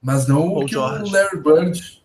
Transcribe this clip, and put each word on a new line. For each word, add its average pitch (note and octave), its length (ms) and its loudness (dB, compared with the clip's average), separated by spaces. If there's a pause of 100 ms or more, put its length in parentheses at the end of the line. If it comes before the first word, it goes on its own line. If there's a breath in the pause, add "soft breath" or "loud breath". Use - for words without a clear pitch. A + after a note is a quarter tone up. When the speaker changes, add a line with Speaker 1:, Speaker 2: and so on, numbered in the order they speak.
Speaker 1:
mas C3 240 -2
não D3 220 2
o - 60 -4
Speaker 2:
Paul D3 120 -2
Speaker 1:
que C3+ 60 -8
Speaker 2:
George. C3 320 -4
Speaker 1:
o F#3+ 80 -6
Larry G3 280 0
Bird D#3+ 640 0